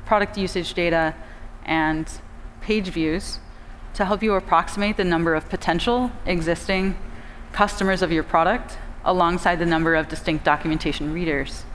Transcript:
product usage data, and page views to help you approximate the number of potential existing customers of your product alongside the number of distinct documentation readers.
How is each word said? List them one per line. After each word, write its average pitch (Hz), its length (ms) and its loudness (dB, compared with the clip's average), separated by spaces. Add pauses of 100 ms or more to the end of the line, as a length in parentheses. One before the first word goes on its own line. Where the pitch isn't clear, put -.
product 202 320 2
usage 185 380 -2
data, 160 400 2 (500)
and 156 460 0 (500)
page 214 280 0
views 165 500 -2 (560)
to 202 100 0
help 202 180 0
you 220 120 4
approximate 190 640 2
the 196 80 2
number 165 300 4
of 156 140 -2
potential 240 640 0 (140)
existing 185 720 0 (560)
customers 190 500 2
of 165 100 2
your 160 100 2
product 180 560 2 (260)
alongside 175 540 2
the 170 80 2
number 165 280 4
of 156 140 2
distinct 156 360 -2
documentation 151 680 0
readers. 156 520 -2 (100)